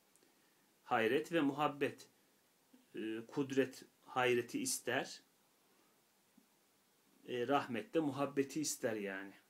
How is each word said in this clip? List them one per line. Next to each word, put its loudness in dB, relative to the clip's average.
Hayret 2
ve 2
muhabbet, 0
e, -4
kudret 0
hayreti 2
ister, -4
e, -2
rahmet 0
de 4
muhabbeti 0
ister -2
yani. -6